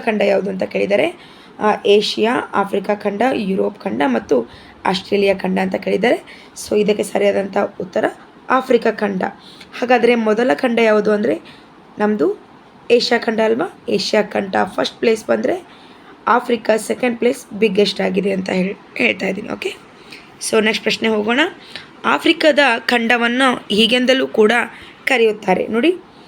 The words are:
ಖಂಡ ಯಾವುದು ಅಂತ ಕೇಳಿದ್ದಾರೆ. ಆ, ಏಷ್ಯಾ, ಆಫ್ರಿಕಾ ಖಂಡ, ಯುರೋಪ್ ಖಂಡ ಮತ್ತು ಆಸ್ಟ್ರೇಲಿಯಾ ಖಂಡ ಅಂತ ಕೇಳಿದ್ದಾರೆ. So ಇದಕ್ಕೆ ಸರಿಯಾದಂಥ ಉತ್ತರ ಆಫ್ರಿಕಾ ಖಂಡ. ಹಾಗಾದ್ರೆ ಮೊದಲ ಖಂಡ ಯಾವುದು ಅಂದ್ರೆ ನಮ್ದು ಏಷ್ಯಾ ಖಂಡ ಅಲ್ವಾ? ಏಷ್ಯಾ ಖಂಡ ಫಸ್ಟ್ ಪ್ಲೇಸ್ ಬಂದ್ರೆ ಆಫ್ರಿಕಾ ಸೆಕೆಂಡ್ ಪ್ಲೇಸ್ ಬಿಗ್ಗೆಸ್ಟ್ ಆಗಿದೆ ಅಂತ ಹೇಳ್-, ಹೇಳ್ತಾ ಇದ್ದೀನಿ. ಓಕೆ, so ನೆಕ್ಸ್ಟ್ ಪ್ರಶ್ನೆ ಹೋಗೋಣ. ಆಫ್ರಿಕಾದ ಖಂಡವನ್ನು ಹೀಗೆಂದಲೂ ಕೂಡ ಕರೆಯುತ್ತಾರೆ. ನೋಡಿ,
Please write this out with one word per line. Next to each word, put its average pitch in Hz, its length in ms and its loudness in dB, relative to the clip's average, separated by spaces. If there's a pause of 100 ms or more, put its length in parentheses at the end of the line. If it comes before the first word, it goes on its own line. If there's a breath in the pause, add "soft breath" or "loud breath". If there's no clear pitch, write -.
ಖಂಡ 214 220 0
ಯಾವುದು 196 280 2
ಅಂತ 190 120 -4
ಕೇಳಿದ್ದಾರೆ. 208 480 0 (500 loud breath)
ಆ, 208 260 0
ಏಷ್ಯಾ, 214 680 2
ಆಫ್ರಿಕಾ 196 400 -2
ಖಂಡ, 202 280 -4 (100)
ಯುರೋಪ್ 202 480 -2
ಖಂಡ 214 260 -4
ಮತ್ತು 123 440 0 (360 loud breath)
ಆಸ್ಟ್ರೇಲಿಯಾ 196 480 0
ಖಂಡ 190 240 -2
ಅಂತ 190 160 -2
ಕೇಳಿದ್ದಾರೆ. 202 500 0 (300 loud breath)
So - 260 -2
ಇದಕ್ಕೆ 208 220 2
ಸರಿಯಾದಂಥ 196 540 -2 (240)
ಉತ್ತರ 202 240 -4 (460)
ಆಫ್ರಿಕಾ 247 400 2
ಖಂಡ. 202 320 -2 (580 loud breath)
ಹಾಗಾದ್ರೆ 240 340 2
ಮೊದಲ 226 400 2
ಖಂಡ 240 240 0
ಯಾವುದು 214 340 4
ಅಂದ್ರೆ 208 280 0 (580 loud breath)
ನಮ್ದು 214 400 0 (520)
ಏಷ್ಯಾ 240 280 2
ಖಂಡ 226 220 -2
ಅಲ್ವಾ? 226 380 -2 (100)
ಏಷ್ಯಾ 208 340 0
ಖಂಡ 196 320 -4 (100)
ಫಸ್ಟ್ - 360 -6
ಪ್ಲೇಸ್ 220 260 0
ಬಂದ್ರೆ 247 400 -2 (640 loud breath)
ಆಫ್ರಿಕಾ 226 480 2
ಸೆಕೆಂಡ್ 226 420 -4
ಪ್ಲೇಸ್ 240 360 -2
ಬಿಗ್ಗೆಸ್ಟ್ 202 460 2
ಆಗಿದೆ 190 320 0
ಅಂತ 190 180 -4
ಹೇಳ್-, 185 480 -4
ಹೇಳ್ತಾ 208 280 0
ಇದ್ದೀನಿ. 196 260 -6
ಓಕೆ, 370 220 -8 (760 loud breath)
so 220 140 4
ನೆಕ್ಸ್ಟ್ 220 180 -2
ಪ್ರಶ್ನೆ 220 260 -2
ಹೋಗೋಣ. 220 320 0 (640 loud breath)
ಆಫ್ರಿಕಾದ 294 540 2 (200)
ಖಂಡವನ್ನು 240 920 0
ಹೀಗೆಂದಲೂ 247 560 2
ಕೂಡ 220 260 4 (540 loud breath)
ಕರೆಯುತ್ತಾರೆ. 214 600 2
ನೋಡಿ, 240 280 2 (340 loud breath)